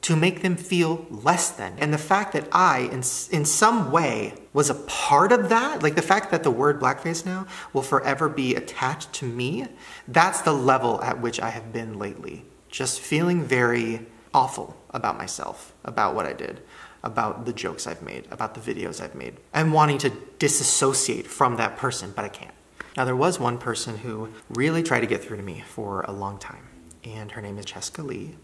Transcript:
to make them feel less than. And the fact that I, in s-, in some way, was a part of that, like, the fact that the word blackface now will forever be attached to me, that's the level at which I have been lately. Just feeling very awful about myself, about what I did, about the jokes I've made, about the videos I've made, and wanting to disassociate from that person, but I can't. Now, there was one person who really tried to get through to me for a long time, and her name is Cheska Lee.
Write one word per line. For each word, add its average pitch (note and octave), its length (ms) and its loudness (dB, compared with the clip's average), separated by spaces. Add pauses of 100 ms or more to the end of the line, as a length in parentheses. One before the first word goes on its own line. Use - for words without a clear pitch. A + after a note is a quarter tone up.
to E3+ 140 2
make F3+ 260 2
them F#3 140 2
feel E3 540 0
less C#3 400 2
than. F#2+ 280 -8
And D3 160 2
the D3+ 40 0
fact G3 340 0
that - 180 -2
I, E3+ 300 6 (100)
in C3 80 -6
s-, - 300 -4
in D3+ 160 0
some G#3+ 480 4
way, A#2+ 420 2 (180)
was C#3+ 160 4
a - 60 2
part - 560 4
of G#3+ 180 6
that, A3+ 320 2
like, D3+ 140 2
the E3+ 80 2
fact G3 300 4
that E3 100 2
the D3+ 80 4
word C#3+ 300 4
blackface D3+ 440 0
now F#3 220 -6 (260)
will C3+ 100 0
forever C#3 460 2
be C3+ 280 0
attached - 580 -6
to C#3 120 -6
me, B2+ 420 -4 (400)
that's E3 320 4
the D#3+ 120 4
level B2+ 500 4
at A#2+ 180 -2
which A#2 200 -4
I A2+ 100 -2
have A2+ 220 -10
been A2 280 -8
lately. G#2 440 -10 (240)
Just - 320 -4
feeling E3+ 440 2
very A#2 640 2 (280)
awful - 420 0 (140)
about - 260 -2
myself, - 560 -10 (120)
about A2 320 0
what A2 100 0
I C#2 60 -4
did, - 280 -10 (440)
about A2 420 -2
the A#2+ 60 -4
jokes - 340 -6
I've - 160 -10
made, - 280 -12
about - 240 -6
the - 200 -6
videos F2 260 -8
I've - 140 -12
made, B1 220 -12 (180)
and D#3+ 180 4
wanting D3+ 260 6
to C#3 120 2 (300)
disassociate - 880 2
from B2 280 2
that A2 200 -2
person, G#2 380 -4
but G#2+ 100 -6
I G2+ 40 -8
can't. - 240 -16 (440)
Now, C3 80 0
there B2+ 100 0
was D3+ 240 2
one A#2+ 200 0
person A2+ 400 -6
who A2 320 -8 (180)
really D#3+ 340 0
tried C3 180 2
to A#2 60 2
get G#2+ 160 0
through A2 140 -10
to G2+ 60 -10
me G2 260 -10
for G2+ 400 -6
a G2 40 -6
long G2+ 260 -6
time, - 280 -16 (380)
and G#2+ 280 -12
her A2+ 100 -12
name G#2 160 -10
is G2+ 80 -12
Cheska - 360 -10
Lee. B2+ 420 -8